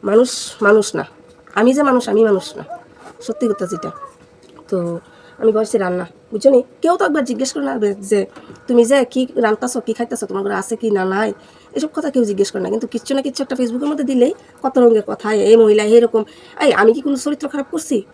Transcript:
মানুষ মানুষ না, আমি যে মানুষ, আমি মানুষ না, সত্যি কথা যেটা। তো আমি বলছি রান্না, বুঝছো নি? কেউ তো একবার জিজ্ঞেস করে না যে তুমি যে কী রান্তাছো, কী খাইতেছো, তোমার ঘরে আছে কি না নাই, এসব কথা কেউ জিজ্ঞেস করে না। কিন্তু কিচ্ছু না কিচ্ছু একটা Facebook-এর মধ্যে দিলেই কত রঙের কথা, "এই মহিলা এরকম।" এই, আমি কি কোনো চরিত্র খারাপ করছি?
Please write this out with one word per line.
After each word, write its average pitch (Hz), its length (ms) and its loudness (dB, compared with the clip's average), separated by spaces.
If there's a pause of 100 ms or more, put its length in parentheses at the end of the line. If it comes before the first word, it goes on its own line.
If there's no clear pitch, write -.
মানুষ 220 280 4 (320)
মানুষ 208 340 4
না, - 80 -4 (500)
আমি 240 180 4
যে 285 100 0
মানুষ, 254 260 0
আমি 214 160 4
মানুষ 202 320 -2
না, - 80 -14 (580)
সত্যি 480 260 -4
কথা 196 180 -4
যেটা। 165 240 -8 (800)
তো 170 300 -4 (400)
আমি 220 140 2
বলছি 220 260 0
রান্না, 180 280 -2 (240)
বুঝছো 220 200 2
নি? 254 120 4 (200)
কেউ 339 140 2
তো 381 80 -2
একবার 302 200 0
জিজ্ঞেস 247 280 -6
করে 285 120 -6
না 269 140 -6
যে 202 480 -2 (420)
তুমি 240 160 4
যে 262 200 2
কী 254 220 -4 (100)
রান্তাছো, 262 440 -2
কী 220 120 -6
খাইতেছো, 233 340 -6
তোমার 196 160 -6
ঘরে 202 120 -4
আছে 190 220 -6
কি 226 140 -4
না 196 140 0
নাই, 202 280 -2 (400)
এসব 294 220 -4
কথা 311 160 -4
কেউ 254 140 2
জিজ্ঞেস 202 280 0
করে 196 100 -6
না। 185 60 -4
কিন্তু 220 180 -4
কিচ্ছু - 280 -8
না 269 80 0
কিচ্ছু 269 200 -6
একটা 262 140 -6
Facebook-এর 254 320 -2
মধ্যে 294 160 -4
দিলেই 254 280 2 (300)
কত 262 160 -2
রঙের 233 240 6
কথা, 214 320 -6
"এই 208 220 6
মহিলা 214 280 6
এরকম।" 226 380 4 (380)
এই, 285 120 4
আমি 214 200 4
কি 254 80 -2
কোনো 285 160 -2
চরিত্র 294 320 -6
খারাপ 277 220 -8
করছি? 302 320 -4 (120)